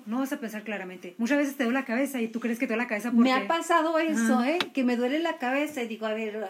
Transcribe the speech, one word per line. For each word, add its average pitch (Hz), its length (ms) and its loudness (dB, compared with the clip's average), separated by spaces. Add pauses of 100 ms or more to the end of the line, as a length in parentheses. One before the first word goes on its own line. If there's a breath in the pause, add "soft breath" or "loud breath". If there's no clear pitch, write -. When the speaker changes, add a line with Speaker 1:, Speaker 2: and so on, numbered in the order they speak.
Speaker 1:
no 220 140 -4
vas 269 120 -2
a 285 60 -6
pensar 214 260 -8
claramente. 185 540 -10
Muchas 233 200 2
veces 277 180 0
te 262 80 0
duele 240 160 2
la - 60 -8
cabeza 262 340 -2
y 226 80 0
tú 226 120 -6
crees 233 180 -2
que 269 80 0
te 214 80 -2
duele 233 100 0
la 240 40 -6
cabeza 233 220 -4
porque 233 200 6
Speaker 2:
Me - 20 4
ha 254 160 2
pasado 330 500 2
eso, 302 360 2
Speaker 1:
Ajá. 240 160 2
Speaker 2:
¿eh? 339 80 0 (160)
Que 269 100 2
me 247 120 2
duele 247 240 0
la 330 180 -2
cabeza 269 440 -2
y 226 60 -4
digo, 220 180 -6
a 214 80 -2
ver, 214 360 -4